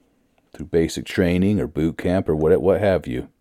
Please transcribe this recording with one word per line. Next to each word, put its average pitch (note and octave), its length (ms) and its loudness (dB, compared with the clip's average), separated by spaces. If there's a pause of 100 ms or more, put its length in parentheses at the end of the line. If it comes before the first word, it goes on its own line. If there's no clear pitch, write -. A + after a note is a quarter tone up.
(520)
through - 140 -12
basic E2 380 -2
training F#2 560 0
or B1+ 60 -2
boot D#2+ 320 -4
camp F#2 300 -2
or D#2+ 80 0
what, D#2 240 2
what F#2 200 2
have F#2 260 0
you. B1+ 220 -8 (120)